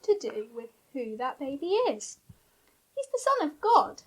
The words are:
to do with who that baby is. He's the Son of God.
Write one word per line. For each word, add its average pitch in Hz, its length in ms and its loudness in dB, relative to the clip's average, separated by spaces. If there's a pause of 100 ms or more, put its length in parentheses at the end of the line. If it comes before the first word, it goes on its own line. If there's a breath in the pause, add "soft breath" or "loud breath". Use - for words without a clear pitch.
to 415 180 2
do 220 340 -8
with 233 160 -12 (220)
who 226 240 -6
that 254 220 -6
baby 285 280 -6
is. 370 520 0 (760)
He's 539 180 -6
the 494 80 -2 (180)
Son 339 100 0
of - 120 -10
God. 415 460 4